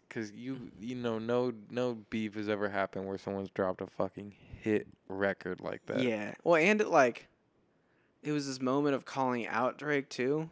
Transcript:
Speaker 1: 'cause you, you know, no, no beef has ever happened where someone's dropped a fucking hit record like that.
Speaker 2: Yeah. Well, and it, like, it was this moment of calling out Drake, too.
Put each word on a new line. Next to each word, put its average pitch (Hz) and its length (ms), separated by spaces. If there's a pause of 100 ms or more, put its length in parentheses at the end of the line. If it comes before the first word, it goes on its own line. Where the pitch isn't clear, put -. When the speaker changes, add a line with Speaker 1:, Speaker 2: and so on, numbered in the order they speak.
Speaker 1:
'cause 107 220
you, 123 480
you 120 160
know, 117 240
no, 120 340 (160)
no 123 260 (140)
beef 107 260
has 104 140
ever 104 200
happened 98 380
where 98 100
someone's 98 340
dropped 92 300
a 95 60
fucking 101 440 (300)
hit 107 260 (200)
record 95 540
like - 240
that. 104 160
Speaker 2:
Yeah. 107 320 (100)
Well, 170 120
and 202 260
it, 214 60
like, 135 400 (960)
it 147 80
was 143 160
this 131 120
moment 139 360
of 123 100
calling 123 420
out 120 300
Drake, 143 320
too. 151 420